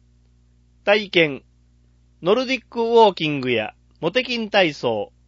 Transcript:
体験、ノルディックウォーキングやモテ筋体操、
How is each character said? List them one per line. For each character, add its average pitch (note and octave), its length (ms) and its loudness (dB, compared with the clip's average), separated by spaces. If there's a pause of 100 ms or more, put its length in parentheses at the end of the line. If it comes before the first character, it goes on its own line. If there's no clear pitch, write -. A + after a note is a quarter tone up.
(840)
体 G#3 260 2
験、 D3+ 320 0 (800)
ノ F3+ 120 2
ル B3+ 120 0
デ C4 80 -4
ィ A#3+ 60 -6
ッ - 40 -20
ク - 160 -10
ウ - 20 -2
ォ A3+ 280 4
ー F3+ 40 -6
キ D#3+ 140 -4
ン C#3+ 140 -4
グ B2+ 80 -4
や G#2+ 240 -2 (260)
モ F#3+ 100 -2
テ B3 140 -2
筋 A#3 240 -6
体 F#3 240 2
操、 A2 400 -4 (160)